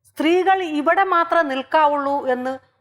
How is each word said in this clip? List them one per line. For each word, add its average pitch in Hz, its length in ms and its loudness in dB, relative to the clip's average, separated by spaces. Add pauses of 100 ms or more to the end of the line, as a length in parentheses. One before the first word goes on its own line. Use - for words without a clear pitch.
സ്ത്രീകൾ 359 540 0
ഇവിടെ 320 400 0
മാത്രം 339 440 0
നിൽക്കാവുള്ളൂ 277 800 0
എന്ന് 254 320 -4 (220)